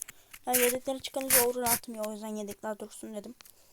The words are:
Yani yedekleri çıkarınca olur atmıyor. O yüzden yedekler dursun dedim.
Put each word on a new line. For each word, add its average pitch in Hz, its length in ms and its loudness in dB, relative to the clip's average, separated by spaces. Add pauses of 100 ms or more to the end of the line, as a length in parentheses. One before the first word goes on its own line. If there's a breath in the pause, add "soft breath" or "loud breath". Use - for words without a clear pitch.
(460 loud breath)
Yani 254 120 4
yedekleri 254 440 2
çıkarınca 262 460 4
olur 247 140 0
atmıyor. 233 440 0
O 220 80 -4
yüzden 214 220 -6
yedekler 208 440 -6
dursun 214 360 -12
dedim. 208 200 -10 (380 loud breath)